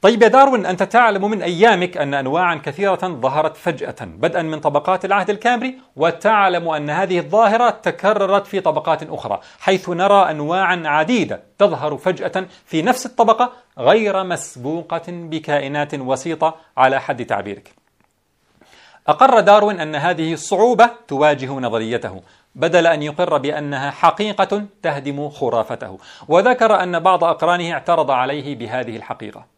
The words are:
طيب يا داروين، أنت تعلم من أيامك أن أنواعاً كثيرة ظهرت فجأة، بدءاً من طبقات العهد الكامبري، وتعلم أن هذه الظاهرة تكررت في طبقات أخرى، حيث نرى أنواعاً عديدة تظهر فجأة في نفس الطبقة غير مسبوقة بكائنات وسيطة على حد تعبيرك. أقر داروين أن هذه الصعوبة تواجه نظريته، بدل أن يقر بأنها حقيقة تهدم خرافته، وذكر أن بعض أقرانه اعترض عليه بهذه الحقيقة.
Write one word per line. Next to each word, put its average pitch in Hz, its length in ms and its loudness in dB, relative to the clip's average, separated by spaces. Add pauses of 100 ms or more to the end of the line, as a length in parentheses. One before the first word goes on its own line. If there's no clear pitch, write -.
طيب 214 200 4
يا 226 60 8
داروين، 254 380 6
أنت 185 180 -2
تعلم 208 480 2
من 202 100 -4
أيامك 180 560 2
أن 139 160 -4
أنواعاً 156 420 0
كثيرة 180 520 -4
ظهرت 151 500 -2
فجأة، - 440 -6
بدءاً 120 400 -4
من 156 180 -6
طبقات 156 460 -2
العهد 196 240 0
الكامبري، 240 480 -2 (180)
وتعلم 175 760 0
أن 151 200 -4
هذه 180 300 -2
الظاهرة 214 500 2
تكررت 196 800 0
في 196 120 -4
طبقات 156 440 -2
أخرى، 131 360 -8 (200)
حيث 185 300 0
نرى 185 420 4
أنواعاً 170 540 -2
عديدة 156 560 0 (160)
تظهر 151 400 0
فجأة 185 480 -4 (200)
في 160 160 -4
نفس 247 240 -2
الطبقة 233 460 0 (280)
غير 190 440 2
مسبوقة 165 840 -8
بكائنات 151 840 -4
وسيطة 156 600 -4 (220)
على 131 240 2
حد 123 240 -8
تعبيرك. 101 460 -8 (1400)
أقر 247 320 6
داروين 202 400 6
أن 156 160 -6
هذه 160 380 -2
الصعوبة 220 560 4 (180)
تواجه 139 440 0
نظريته، 113 680 -4 (340)
بدل 165 320 2
أن 151 160 0
يقر 151 340 -2
بأنها 143 540 -4
حقيقة 202 720 0 (160)
تهدم 143 480 -6
خرافته، 113 680 -4 (300)
وذكر 196 560 4
أن 180 160 -4
بعض 180 240 2
أقرانه 170 500 0
اعترض 151 380 0
عليه 135 440 -2
بهذه 117 400 -8
الحقيقة. 107 640 -14